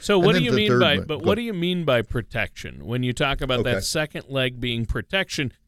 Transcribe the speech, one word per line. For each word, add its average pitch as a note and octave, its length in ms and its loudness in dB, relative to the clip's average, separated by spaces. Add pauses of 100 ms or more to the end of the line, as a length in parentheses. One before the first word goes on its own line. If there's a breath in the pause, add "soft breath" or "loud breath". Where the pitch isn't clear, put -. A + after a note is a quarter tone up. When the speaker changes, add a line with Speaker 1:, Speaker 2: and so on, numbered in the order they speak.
Speaker 1:
So G3+ 160 2
Speaker 2:
And F3+ 80 6
Speaker 1:
what G3+ 80 6
do F#3 60 4
Speaker 2:
then - 40 2
Speaker 1:
you - 80 2
Speaker 2:
the - 60 4
Speaker 1:
mean G#3+ 100 2
Speaker 2:
third B2 140 4
Speaker 1:
by, C#3+ 160 4
Speaker 2:
one, - 100 -4
Speaker 1:
but D3+ 120 -6
Speaker 2:
go E3+ 80 -2
Speaker 1:
what G3 80 4
do A#3 60 -2
Speaker 2:
ahead. A#3 60 -4
Speaker 1:
you A3 60 -4
mean F3 320 -2
by B2+ 160 4
protection F2+ 840 -6
when B2 180 -4
you B2 100 0
talk C#3 260 -2
about B2+ 220 0
Speaker 2:
Okay. A#2+ 140 0
Speaker 1:
that G2+ 100 -2
second D#3 420 -4
leg B2+ 320 -2
being A#2 260 -2
protection? D#3 680 -4 (140)